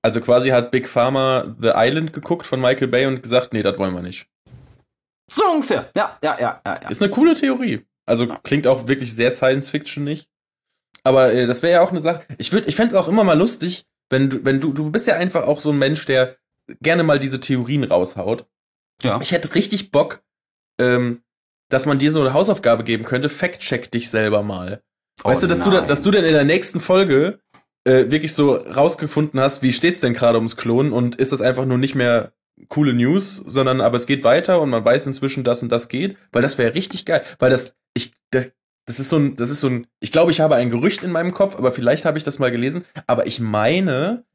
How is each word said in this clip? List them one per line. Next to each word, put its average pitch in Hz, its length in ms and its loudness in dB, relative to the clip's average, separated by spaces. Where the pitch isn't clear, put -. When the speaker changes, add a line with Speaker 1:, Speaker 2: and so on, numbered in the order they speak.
Speaker 1:
Also 117 200 0
quasi 127 300 4
hat 123 200 2
Big 123 160 0
Pharma 131 720 0
The 113 160 2
Island 151 380 0
geguckt 170 340 -6
von 131 140 -4
Michael 127 280 0
Bay 123 180 0
und 131 160 -4
gesagt, 120 320 -2
nee, 110 80 -2
das 98 160 -2
wollen 95 160 -2
wir 87 80 -8
nicht. - 260 -14
Speaker 2:
So - 180 0
ungefähr, 269 460 -2
ja, - 260 -4
ja, 147 160 -2
ja, 120 280 -4
ja, 98 160 -6
ja. - 80 -14
Speaker 1:
Ist - 120 -2
eine 202 80 2
coole 311 240 4
Theorie. 254 520 -4
Also 120 220 0
Speaker 2:
Ja. 117 180 -10
Speaker 1:
klingt 143 220 0
auch 127 200 2
wirklich 123 280 -2
sehr 120 160 2
Science-Fiction 139 760 -2
nicht. 151 240 -10
Aber, 127 280 6
äh, 123 140 2
das 120 160 -2
wäre 170 100 2
ja 175 80 6
auch 175 100 2
eine 175 120 -4
Sache. 165 200 -4
Ich - 160 -4
würd, 202 160 0
ich 156 80 -4
fänd's 233 160 0
auch 185 160 0
immer 208 160 2
mal 165 140 4
lustig, 180 480 -2
wenn 135 180 2
du, 131 160 -6
wenn 135 160 2
du, 143 140 -2
du 151 160 -4
bist - 160 -2
ja 226 100 2
einfach 175 300 -2
auch 143 140 0
so 151 100 -2
ein 143 80 0
Mensch, 143 260 0
der 131 320 0
gerne 165 200 2
mal 151 160 4
diese 131 220 -4
Theorien 127 440 -2
raushaut. 92 640 -2
Speaker 2:
Ja. 110 200 0
Speaker 1:
Ich - 100 -4
hätte 165 220 -4
richtig 196 360 -2
Bock, - 320 0
ähm, 123 440 0
dass 135 160 0
man 143 120 2
dir 147 140 2
so 160 80 0
eine 131 140 0
Hausaufgabe 113 500 2
geben 113 200 -2
könnte, 135 260 -2
fact-check - 600 -6
dich 117 200 -4
selber 107 320 2
mal. 98 400 -10
Speaker 2:
Oh - 80 0
Speaker 1:
Weißt 131 120 2
du, 185 40 2
dass 170 180 0
du 196 60 4
da, 190 80 6
Speaker 2:
nein. 170 100 -2
Speaker 1:
dass 143 140 0
du 202 80 2
denn 190 160 4
in 160 80 4
der 147 100 4
nächsten 170 360 0
Folge, 185 580 2
äh, 131 240 4
wirklich 156 220 0
so 143 220 4
rausgefunden 151 840 -2
hast, 135 220 0
wie 127 140 0
steht's 175 260 0
denn 120 140 0
gerade 117 240 2
ums 113 180 -2
Klonen 127 340 0
und 120 260 -2
ist 135 160 0
das 127 100 -4
einfach 127 240 0
nur 127 100 0
nicht 135 180 -2
mehr 120 380 0
coole 143 240 2
News, 143 420 0
sondern 127 460 0
aber 117 160 2
es 120 80 -4
geht 135 180 -2
weiter 170 380 4
und 139 80 0
man 117 120 0
weiß 123 240 2
inzwischen, 135 380 -4
das 120 180 0
und 120 60 -6
das 117 200 -2
geht, 190 280 -6
weil 120 80 2
das - 160 0
wäre 117 160 0
richtig 185 320 -6
geil, 165 180 0
weil 127 120 4
das, 127 260 -2
ich, - 220 -8
das, 127 220 -2
das 120 140 -10
ist 135 100 -4
so 160 80 2
ein, 139 180 0
das 120 140 -4
ist 143 100 -6
so 143 60 -2
ein, 123 200 -2
ich - 120 -8
glaube, 170 180 4
ich 156 100 0
habe 156 140 4
ein 120 160 2
Gerücht 120 320 0
in 180 100 -6
meinem 170 200 -2
Kopf, 196 240 -2
aber 127 160 0
vielleicht 131 340 0
habe 151 100 0
ich 151 80 -6
das 143 140 -8
mal 131 120 0
gelesen, 135 360 -4
aber 120 200 0
ich - 120 -8
meine 143 840 0